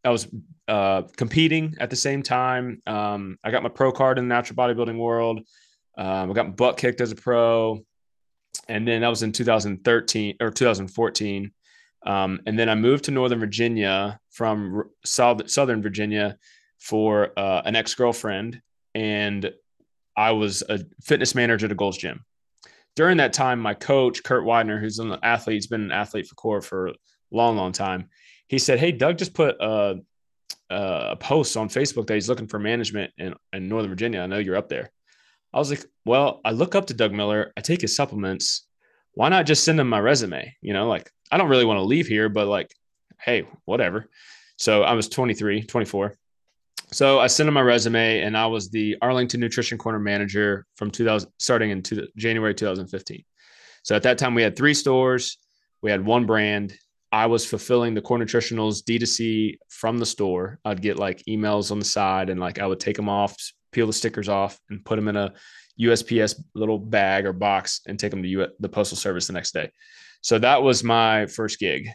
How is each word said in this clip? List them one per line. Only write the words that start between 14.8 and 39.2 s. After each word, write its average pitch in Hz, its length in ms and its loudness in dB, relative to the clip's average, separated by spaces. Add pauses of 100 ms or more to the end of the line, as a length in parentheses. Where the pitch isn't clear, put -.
South-, 120 440 2
Southern 127 320 0
Virginia 104 560 -2 (420)
for, 107 580 0
uh, 98 280 0
an 107 100 -2
ex-girlfriend. 113 840 -2 (340)
And 104 560 -2 (640)
I 110 160 4
was 107 380 0
a 107 100 -2 (220)
fitness - 320 2
manager 117 320 2
at 101 60 -2
a 104 40 -2
Gold's 98 220 -2
Gym. 80 260 -10 (720)
During 170 220 6
that 135 160 4
time, 127 260 0
my 107 140 -2
coach, 127 500 2
Kurt 127 200 0
Widener, 110 360 2
who's 107 200 -6
an 113 240 -6
athlete, 117 320 0
he's 107 120 -4
been 110 140 -4
an 101 100 -6
athlete 101 360 -4
for - 80 -20
Core 107 260 -2
for 95 260 -6
a - 60 -8 (380)
long, 113 260 2
long 92 140 -2
time. 92 380 -4 (380)
He 135 120 0
said, 127 200 2
"Hey, 170 120 2
Doug 151 260 0
just 185 160 -6
put 147 260 2
a, 104 360 0 (760)
a 90 460 -4
post - 420 0
on 110 120 -2
Facebook 127 380 -2
that 113 60 -2
he's 107 160 0
looking 110 180 -2
for 107 120 -8
management 104 580 -4
in, 90 160 -10 (200)
in 95 140 -8
Northern 107 220 -2
Virginia. 98 300 -4
I 90 80 -4
know 98 100 -4
you're 95 200 -2
up 107 120 -4
there." - 220 -8 (600)
I - 60 -2
was 143 140 0
like, 143 120 -6 (220)
"Well, 131 400 2
I 110 60 2
look 147 240 0
up 196 120 2
to 135 60 -8
Doug 113 200 0
Miller. 104 440 -2
I 101 40 -8
take 170 200 -2
his - 140 -2
supplements. 101 720 -4 (460)
Why 131 160 2